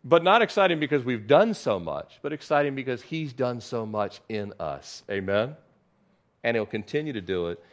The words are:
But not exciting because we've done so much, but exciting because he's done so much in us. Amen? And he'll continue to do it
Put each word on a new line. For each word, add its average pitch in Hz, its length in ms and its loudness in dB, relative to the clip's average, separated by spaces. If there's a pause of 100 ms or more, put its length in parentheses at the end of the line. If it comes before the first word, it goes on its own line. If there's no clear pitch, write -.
But 165 140 6
not 196 180 6
exciting 190 380 2
because 143 260 0
we've 117 220 -2
done 185 260 6
so 104 280 -2
much, 78 420 -8
but 143 100 -6
exciting 147 440 -2
because 127 260 -6
he's 156 300 -8
done 123 280 -4
so 113 240 -6
much 107 440 -4
in 104 320 -6
us. 73 500 -8
Amen? 101 460 -2 (880)
And 117 120 2
he'll 110 80 0
continue 147 480 -6
to 110 80 -6
do 87 280 -2
it 87 120 -8 (120)